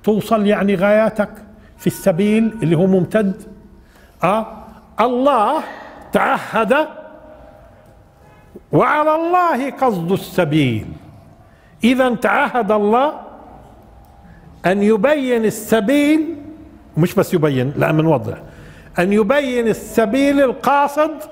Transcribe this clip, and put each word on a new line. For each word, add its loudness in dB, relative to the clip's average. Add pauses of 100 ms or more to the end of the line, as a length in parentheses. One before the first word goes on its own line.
توصل، 0
يعني، 2
غاياتك 0 (480)
في -4
السبيل 0
اللي 2
هو 2
ممتد. 0 (800)
آه، 0 (520)
الله 2 (480)
تعهد 0 (1800)
وعلى 2
الله 0
قصد -2
السبيل. 0 (960)
إذن 2
تعهد 0
الله 0 (1500)
أن 2
يبين 2
السبيل، 0 (640)
مش 2
بس 0
يبين، 0
لا، 0
منوضح، 0 (640)
أن 2
يبين 0
السبيل 0
القاصد. 0 (200)